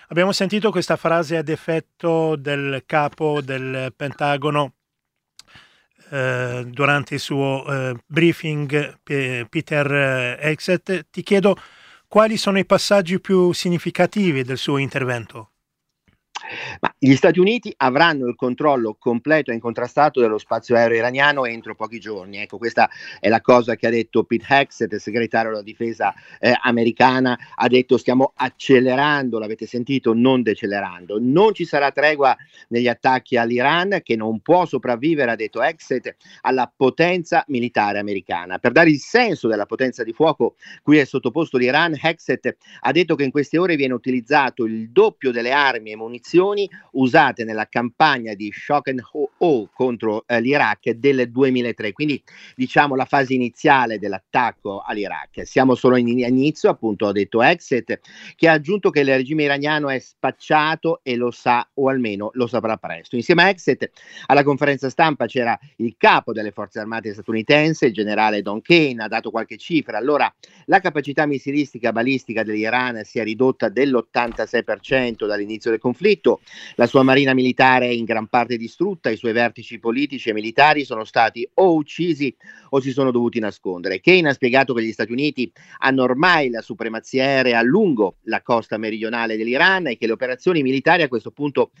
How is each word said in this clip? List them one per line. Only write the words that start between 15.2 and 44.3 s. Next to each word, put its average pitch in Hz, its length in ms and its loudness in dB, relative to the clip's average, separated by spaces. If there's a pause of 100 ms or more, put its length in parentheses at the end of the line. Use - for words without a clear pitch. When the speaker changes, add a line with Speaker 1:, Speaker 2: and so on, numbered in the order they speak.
Speaker 2:
Ma - 160 -4
gli 135 180 4
Stati 175 240 4
Uniti 214 380 2
avranno 139 500 2
il 120 80 -6
controllo 127 640 -2
completo 131 520 0
e - 20 -4
incontrastato 120 680 -2
dello 110 200 2
spazio 113 360 -4
aereo 117 220 4
iraniano 135 480 2
entro 113 300 -10
pochi 110 240 -12
giorni. 101 400 -12
Ecco, 104 180 -14
questa 117 320 2 (300)
è 98 100 0
la 113 100 4
cosa 120 360 4
che 117 120 -2
ha - 20 2
detto 113 340 0
Pete 117 260 -4
Hegseth, 135 460 0
segretario 113 560 -4
della 107 100 -8
difesa, 110 520 -6 (260)
eh, 120 200 2
americana. 123 800 2 (180)
Ha 117 120 2
detto: 123 280 4
"Stiamo 127 400 2
accelerando", 127 1040 2
l'avete 107 260 -10
sentito, 123 480 -2
non 123 280 4
decelerando. 98 800 -4
"Non 170 320 4
ci 180 100 -6
sarà 143 280 0
tregua 139 440 2 (340)
negli 120 180 0
attacchi 127 500 0
all'Iran, 147 640 0
che 117 140 -2
non 110 240 -4
può 175 240 4
sopravvivere", 131 680 -2
ha 113 40 -2
detto 110 260 -6
Hegseth, 131 540 -4 (260)
"alla 123 340 -2
potenza 165 720 0
militare 117 520 -2
americana". 92 580 -6
Per 120 140 0
dare 160 180 6
il 147 100 4
senso 220 480 0
della 104 200 -2
potenza 123 360 -4
di 110 80 -10
fuoco 143 440 0 (260)
cui 147 160 4
è 143 80 4
sottoposto 135 520 -4
l'Iran, 139 440 0
Hegseth 147 560 -4 (240)
ha 131 100 0
detto 160 240 2
che 139 80 -2
in 127 80 -2
queste 147 260 -2
ore 175 200 0
viene 135 160 -2
utilizzato 127 720 -2